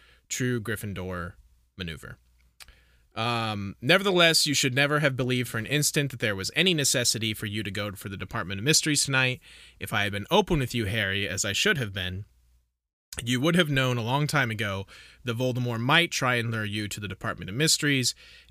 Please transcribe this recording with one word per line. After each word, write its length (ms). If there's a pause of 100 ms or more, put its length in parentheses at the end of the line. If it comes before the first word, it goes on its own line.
(300)
True 320
Gryffindor 720 (420)
maneuver. 420 (960)
Um, 680
nevertheless, 640
you 60
should 200
never 260
have 180
believed 320
for 80
an 80
instant 460
that 100
there 140
was 200
any 180
necessity 600
for 120
you 180
to 80
go 220
for 160
the 80
Department 420
of 60
Mysteries 400
tonight. 340 (400)
If 140
I 100
had 100
been 180
open 280
with 160
you, 100
Harry, 420
as 180
I 80
should 240
have 160
been, 300 (1000)
you 160
would 160
have 140
known 280
a 60
long 240
time 240
ago 340 (380)
that 140
Voldemort 420
might 320
try 240
and 160
lure 140
you 240
to 100
the 80
Department 420
of 60
Mysteries, 600 (360)